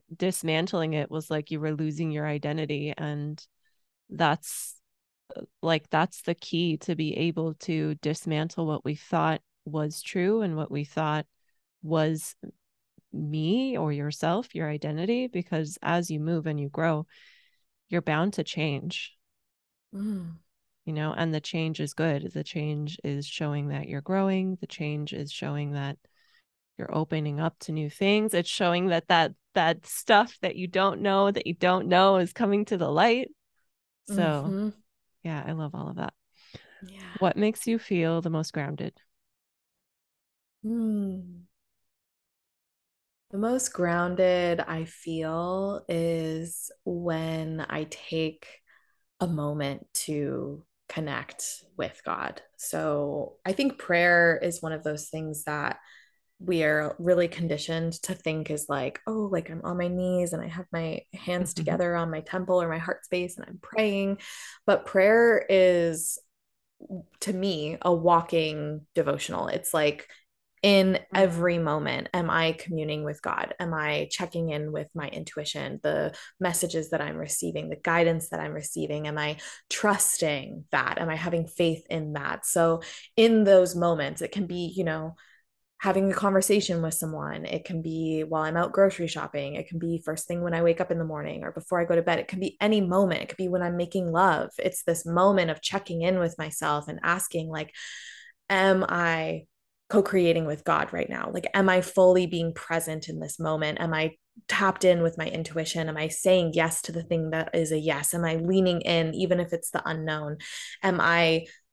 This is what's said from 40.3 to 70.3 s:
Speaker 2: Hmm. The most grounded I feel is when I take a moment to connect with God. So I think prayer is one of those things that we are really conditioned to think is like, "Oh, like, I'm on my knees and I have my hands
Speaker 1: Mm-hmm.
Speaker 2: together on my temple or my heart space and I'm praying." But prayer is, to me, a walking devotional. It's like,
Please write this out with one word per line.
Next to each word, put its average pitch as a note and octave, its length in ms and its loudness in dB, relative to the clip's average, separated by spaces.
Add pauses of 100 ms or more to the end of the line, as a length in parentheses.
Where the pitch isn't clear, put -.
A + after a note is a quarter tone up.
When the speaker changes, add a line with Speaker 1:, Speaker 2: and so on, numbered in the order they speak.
Speaker 2:
Hmm. G3+ 800 -4 (1900)
The G3 60 -8
most A#3+ 340 -2
grounded F3 880 2
I D#3+ 260 -4
feel E3+ 1040 -4
is E3 840 -2 (120)
when D#3+ 840 -4
I D#3 200 -4
take D#3+ 580 -6 (720)
a F#3 80 0
moment D3 640 -2
to C#3+ 720 -4 (240)
connect - 760 -8 (140)
with - 260 -6
God. - 380 -6 (160)
So D3 880 -4
I F#3+ 80 0
think C4+ 240 0
prayer F3 640 6
is E3+ 200 -2
one D#3+ 120 -4
of D#3 100 -8
those D3+ 240 -4
things D#3 380 -8
that D3 340 -2 (600)
we F3 240 0
are D3+ 360 2
really F3 280 4
conditioned E3 720 -2
to F#3 140 -4
think D#3 340 -4
is D3+ 180 -4
like, C#3 400 -2
"Oh, A3 240 -2
like, E3+ 180 -2
I'm E3 140 -10
on F3 140 -4
my F3 100 0
knees F3+ 460 0
and E3 100 -4
I - 40 -8
have E3+ 260 -10
my E3 280 -4 (120)
hands F3+ 380 -4
Speaker 1:
Mm-hmm. - 100 -6
Speaker 2:
together E3+ 340 0
on E3 160 -2
my D#3 100 -6
temple F3+ 400 0
or E3+ 60 0
my D#3+ 120 -2
heart - 260 -6
space F3 320 -4
and - 100 -12
I'm - 140 -16
praying." G3+ 560 0 (480)
But - 220 4
prayer A3 600 6
is, F3 720 4 (1040)
to G3+ 100 -4
me, F3+ 500 -2
a F3+ 120 4
walking D#3+ 1000 2
devotional. C#3+ 520 -2
It's - 260 -4
like, D3+ 360 0 (540)